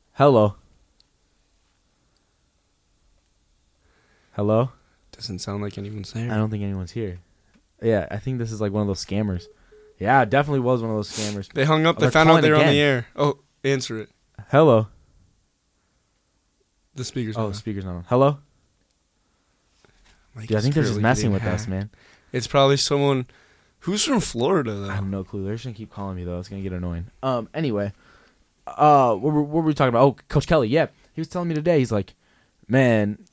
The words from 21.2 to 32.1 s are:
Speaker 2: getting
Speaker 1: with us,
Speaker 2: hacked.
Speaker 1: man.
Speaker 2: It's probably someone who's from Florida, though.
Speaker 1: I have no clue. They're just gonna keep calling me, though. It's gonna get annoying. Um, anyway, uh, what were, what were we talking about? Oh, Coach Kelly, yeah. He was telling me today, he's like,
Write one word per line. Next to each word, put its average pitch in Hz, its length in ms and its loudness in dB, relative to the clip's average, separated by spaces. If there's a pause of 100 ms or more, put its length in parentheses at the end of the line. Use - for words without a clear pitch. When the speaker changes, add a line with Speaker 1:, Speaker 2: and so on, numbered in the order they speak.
Speaker 2:
getting - 20 0 (120)
Speaker 1:
with 90 80 -2
us, 95 80 -4
Speaker 2:
hacked. 110 80 -10
Speaker 1:
man. 95 200 -6 (420)
Speaker 2:
It's 123 160 -6
probably 139 300 4
someone 139 480 0 (540)
who's 202 240 -4
from 262 180 0
Florida, 127 520 0
though. 101 160 -8
Speaker 1:
I 101 60 -6
have 98 120 -4
no 98 160 -6
clue. 98 200 -10
They're 101 120 -6
just 117 100 -14
gonna 117 100 -12
keep 104 160 -16
calling 98 240 -10
me, 90 80 -10
though. 87 160 -8
It's 92 80 -12
gonna 98 140 -12
get 95 120 -8
annoying. 90 340 -6 (140)
Um, 123 320 -4
anyway, 104 380 -4 (760)
uh, 139 480 4
what 135 180 -2
were, 151 80 2
what 147 220 -4
were 156 40 0
we 156 60 0
talking 135 160 2
about? 117 140 4
Oh, 139 120 4 (140)
Coach - 180 0
Kelly, 139 220 2
yeah. 151 180 2 (260)
He 160 80 -10
was 160 60 -8
telling 175 220 -6
me 160 60 -2
today, 156 240 2
he's 120 120 0
like, 101 220 -2 (560)